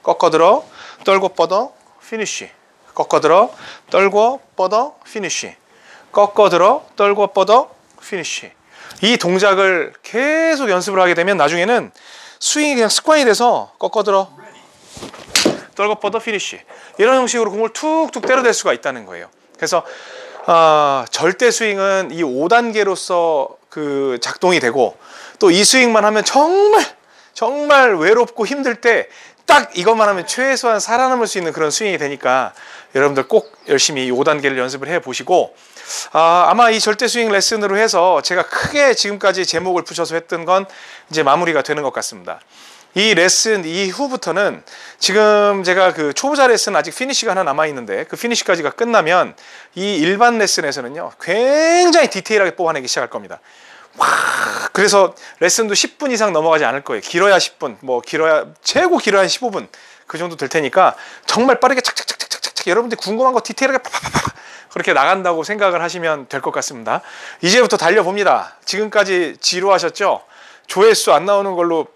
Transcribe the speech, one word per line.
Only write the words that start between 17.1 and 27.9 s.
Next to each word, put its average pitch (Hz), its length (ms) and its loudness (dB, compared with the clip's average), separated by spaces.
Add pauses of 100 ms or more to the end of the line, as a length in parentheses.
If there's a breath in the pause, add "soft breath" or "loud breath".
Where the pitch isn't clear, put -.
형식으로 233 340 -2
공을 220 180 -4
툭툭 311 560 -4
때려댈 254 280 2
수가 170 200 -2
있다는 123 320 -8
거예요. 90 240 -16 (280)
그래서, 165 260 -2 (640 loud breath)
아, 151 640 4
절대 185 400 0
스윙은 196 600 -2
이 165 120 -4
오 139 240 -2
단계로서 185 1000 0 (200)
그 139 520 -4
작동이 185 380 0
되고, 120 380 0 (420 loud breath)
또 180 120 6
이 196 120 4
스윙만 233 420 4
하면 214 180 2
정말, 381 600 4 (500 soft breath)
정말 269 640 2